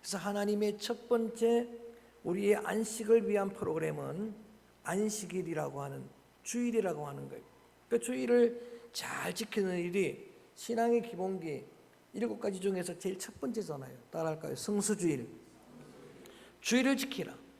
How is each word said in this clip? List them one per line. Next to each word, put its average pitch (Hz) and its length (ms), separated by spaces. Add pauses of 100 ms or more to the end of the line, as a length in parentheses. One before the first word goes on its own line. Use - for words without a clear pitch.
그래서 - 180
하나님의 208 600
첫 - 300
번째 233 600 (560)
우리의 202 320
안식을 214 720
위한 196 220
프로그램은 160 840 (480)
안식일이라고 170 1000
하는, 135 220 (380)
주일이라고 214 640
하는 139 220
거예요. 123 140 (460)
그 233 100
주일을 240 920
잘 - 420
지키는 190 440
일이 175 520 (240)
신앙의 233 480
기본기 175 640 (480)
일곱 220 260
가지 190 220
중에서 185 380
제일 190 200
첫 - 220
번째잖아요. 156 560 (140)
따라할까요? 160 440
성수주일. 175 720 (1300)
주일을 262 360
지키라. - 380 (260)